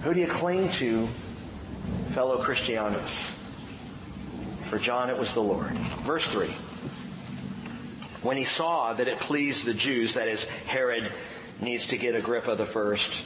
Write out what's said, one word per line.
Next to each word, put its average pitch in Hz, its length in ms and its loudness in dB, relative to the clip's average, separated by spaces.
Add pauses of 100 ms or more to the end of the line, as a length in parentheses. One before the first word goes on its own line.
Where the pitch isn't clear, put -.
Who 165 100 4
do 180 60 6
you 170 80 4
cling 180 460 4
to, 113 340 4 (1040)
fellow 127 300 2
Christianos? 110 880 0 (1300)
For 107 120 -2
John, 123 320 2
it 127 80 2
was 117 160 0
the 117 80 4
Lord. 98 300 2 (320)
Verse 147 260 2
three. 85 240 2 (1700)
When 131 160 2
he 131 80 0
saw 160 480 2
that 120 140 2
it 117 120 0
pleased 143 460 2
the 117 80 2
Jews, 117 400 2
that 113 140 2
is, 110 160 0 (240)
Herod 117 420 2 (500)
needs 120 280 0
to 127 100 0
get 117 180 2
Agrippa 113 400 2
the 104 100 2
First 104 460 2 (140)